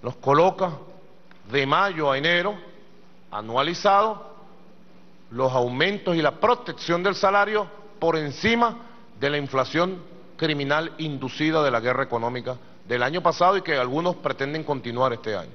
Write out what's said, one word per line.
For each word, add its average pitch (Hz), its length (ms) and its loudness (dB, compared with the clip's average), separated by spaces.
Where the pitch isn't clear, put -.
nos 120 140 -8
coloca 175 560 4
de 135 160 0
mayo 156 460 2
a 135 80 2
enero, 175 380 0
anualizado, 170 1000 0
los 127 220 0
aumentos 147 640 0
y 160 60 0
la 147 100 4
protección 180 720 0
del 196 100 2
salario 202 540 2
por 160 160 2
encima 220 600 0
de 139 100 0
la 147 80 -2
inflación 147 640 0
criminal 151 640 0
inducida 151 640 0
de 139 80 4
la 120 80 2
guerra 123 240 0
económica 123 540 -4
del 123 200 0
año 160 180 -2
pasado 175 340 4
y 185 60 -2
que 156 160 -2
algunos 156 380 0
pretenden 147 480 -4
continuar 127 480 0
este 113 240 -6
año. 85 180 -10